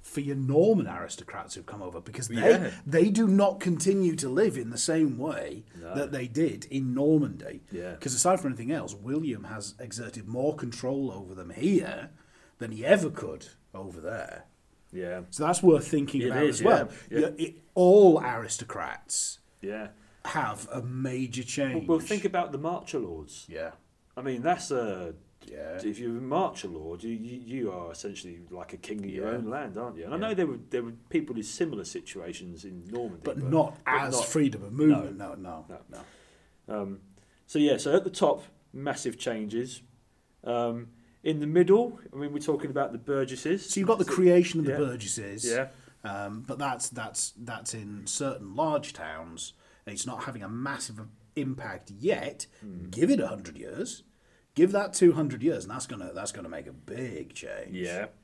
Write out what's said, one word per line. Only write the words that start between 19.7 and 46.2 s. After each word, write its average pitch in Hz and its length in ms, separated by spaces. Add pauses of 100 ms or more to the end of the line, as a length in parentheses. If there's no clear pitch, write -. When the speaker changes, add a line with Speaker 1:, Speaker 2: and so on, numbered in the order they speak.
Speaker 1:
have 117 460
a 123 100
major 127 640
change. 139 440
Speaker 2:
Well, 165 120
well, - 80
think 208 180
about 175 260
the 139 60
Marcher 160 420
Lords. 82 480
Speaker 1:
Yeah. 80 240 (460)
Speaker 2:
I 127 60
mean, 127 180
that's 156 300
a 95 420 (340)
Speaker 1:
Yeah. 80 360
Speaker 2:
if 104 140
you're 117 200
a 123 40
Marcher 147 460
Lord, 85 360
you, 113 120
you, 120 240
you 120 320
are 87 200
essentially 87 500 (100)
like 87 220
a 90 40
king 104 220
of 98 100
your 101 220
Speaker 1:
Yeah. 123 60
Speaker 2:
own - 120
land, 143 280
aren't 220 200
you? 82 80
And 117 80
I 165 40
Speaker 1:
Yeah. 214 100
Speaker 2:
know 220 80
there 175 120
were, 120 120 (100)
there 123 140
were 117 100 (160)
people 151 280
in 107 60
similar 127 420
situations 87 800
in 90 220
Normandy, 110 360
Speaker 1:
But - 160
Speaker 2:
but, 131 100
Speaker 1:
not 151 360
Speaker 2:
but 131 80
Speaker 1:
as 135 200
Speaker 2:
not 120 120
Speaker 1:
freedom 131 380
of 101 100
movement. 123 440
Speaker 2:
No. 95 180
Speaker 1:
No, 90 340
no, 82 100 (100)
Speaker 2:
No. - 140 (640)
Speaker 1:
no. 107 140
Speaker 2:
Um, 98 180 (480)
so - 120
yeah, 143 180
so 143 180
at 185 80
the 185 80
top, - 320 (300)
massive 135 440
changes. 113 640 (600)
Um, 120 460 (340)
in 156 160
the 147 80
middle, 185 520 (120)
I - 60
mean, 143 160
we're 147 60
talking 147 320
about 135 200
the 117 80
burgesses. 139 720
Speaker 1:
So 196 100
you've 185 80
got 226 120
the 185 60
Speaker 2:
So - 80
Speaker 1:
creation 175 460
of 147 80
the 135 60
Speaker 2:
yeah. 147 40
Speaker 1:
burgesses. 113 680
Speaker 2:
Yeah. 127 220 (360)
Speaker 1:
Um, 101 440